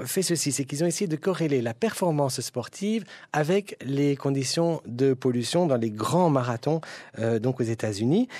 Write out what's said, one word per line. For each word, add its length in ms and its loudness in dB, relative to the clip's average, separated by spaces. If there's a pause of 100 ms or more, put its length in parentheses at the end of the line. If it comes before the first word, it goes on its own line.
fait 160 -2
ceci, 300 0
c'est 120 -2
qu'ils 200 -2
ont 20 2
essayé 200 -2
de 100 -2
corréler 440 0
la 140 -2
performance 680 0
sportive 640 -4 (300)
avec 500 0
les 320 2
conditions 720 0
de 260 2
pollution 540 2
dans 100 2
les 140 0
grands 400 2
marathons, 500 0 (380)
euh, 200 2
donc 220 0
aux 40 0
États-Unis. 640 0 (140)